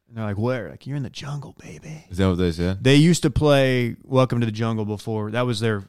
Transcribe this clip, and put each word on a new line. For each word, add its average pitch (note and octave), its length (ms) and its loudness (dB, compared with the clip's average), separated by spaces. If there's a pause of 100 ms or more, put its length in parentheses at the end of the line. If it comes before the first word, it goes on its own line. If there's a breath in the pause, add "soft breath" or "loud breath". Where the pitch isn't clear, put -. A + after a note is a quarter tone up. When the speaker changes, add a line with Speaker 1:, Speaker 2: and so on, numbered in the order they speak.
Speaker 1:
And A#2 100 -16
they're A2+ 80 -6
like, G2+ 120 -4
"Where?" A2+ 340 -4
Like, - 160 -16
"You're C#3 100 -6
in C#3 60 -6
the A2 80 -10
jungle, D3 480 -12
baby." - 500 -18
Speaker 2:
Is F2+ 80 -10
that F#2+ 100 4
what F2+ 120 2
they F2+ 120 2
said? F2+ 320 -2
Speaker 1:
They C3+ 120 6
used D#3+ 260 6
to D#3 80 2
play C3 720 2
Welcome B2+ 360 2
to A#2 80 0
the G#2+ 40 -2
Jungle A2 340 -2
before. G#2+ 440 -6
That A#2+ 160 -2
was A#2 140 -2
their, G#2+ 300 -2